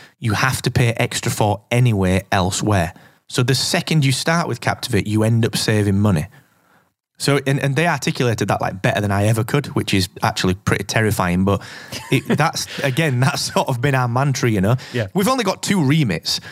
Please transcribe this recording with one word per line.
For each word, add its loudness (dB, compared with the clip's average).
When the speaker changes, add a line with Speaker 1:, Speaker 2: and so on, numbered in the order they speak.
Speaker 1:
you -2
have 0
to -2
pay 2
extra -2
for 0
anyway 2
elsewhere. 0
So -2
the 2
second 0
you 2
start 0
with -6
Captivate, -2
you 2
end 2
up -2
saving 2
money." 2
So, 0
and, 0
and 0
they 2
articulated 0
that, 0
like, -6
better 2
than 0
I 2
ever 2
could, 0
which -2
is 2
actually 0
pretty -2
terrifying. 0
But 2
it, 0
<laughs> 2
that's, -2
again, 0
that's -2
sort 0
of -4
been 0
our 0
mantra, 0
you 2
know? 2
Speaker 2:
Yeah. -2
Speaker 1:
We've 2
only 0
got -2
two 0
remits. 0